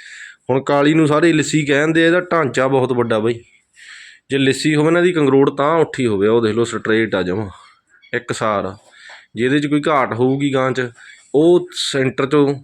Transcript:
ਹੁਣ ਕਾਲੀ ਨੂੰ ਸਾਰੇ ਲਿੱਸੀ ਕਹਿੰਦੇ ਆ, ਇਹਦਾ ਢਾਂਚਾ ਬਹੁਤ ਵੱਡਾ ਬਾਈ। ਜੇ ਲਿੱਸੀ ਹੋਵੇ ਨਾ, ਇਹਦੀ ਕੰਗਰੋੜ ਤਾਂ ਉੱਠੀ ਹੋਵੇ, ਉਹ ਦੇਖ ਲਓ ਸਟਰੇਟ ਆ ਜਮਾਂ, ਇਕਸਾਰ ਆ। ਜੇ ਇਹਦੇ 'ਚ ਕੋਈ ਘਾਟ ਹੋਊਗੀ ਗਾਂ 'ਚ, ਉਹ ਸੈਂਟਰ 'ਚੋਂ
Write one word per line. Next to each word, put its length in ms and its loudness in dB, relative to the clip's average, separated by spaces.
ਹੁਣ 120 0
ਕਾਲੀ 320 2
ਨੂੰ 140 4
ਸਾਰੇ 240 2
ਲਿੱਸੀ 340 0
ਕਹਿੰਦੇ 360 2
ਆ, 40 4
ਇਹਦਾ 160 2
ਢਾਂਚਾ 460 -2
ਬਹੁਤ 240 0
ਵੱਡਾ 260 0
ਬਾਈ। 220 -2
ਜੇ 80 0
ਲਿੱਸੀ 360 0
ਹੋਵੇ 160 2
ਨਾ, 80 2
ਇਹਦੀ 140 2
ਕੰਗਰੋੜ 440 2
ਤਾਂ 220 0
ਉੱਠੀ 280 -2
ਹੋਵੇ, 220 0
ਉਹ 140 2
ਦੇਖ 140 0
ਲਓ 80 0
ਸਟਰੇਟ 500 -2
ਆ 80 0
ਜਮਾਂ, 260 -4
ਇਕਸਾਰ 520 -4
ਆ। 120 -10
ਜੇ 80 -2
ਇਹਦੇ 140 0
'ਚ 80 -2
ਕੋਈ 220 -2
ਘਾਟ 260 0
ਹੋਊਗੀ 400 0
ਗਾਂ 180 0
'ਚ, 180 -6
ਉਹ 400 4
ਸੈਂਟਰ 520 -4
'ਚੋਂ 380 2